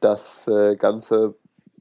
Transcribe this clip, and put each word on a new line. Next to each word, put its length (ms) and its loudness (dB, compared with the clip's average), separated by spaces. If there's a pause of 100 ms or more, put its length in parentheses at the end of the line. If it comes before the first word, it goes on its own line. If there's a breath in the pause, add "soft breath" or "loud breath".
das, 480 -2
äh, 280 2
Ganze 580 -2 (460)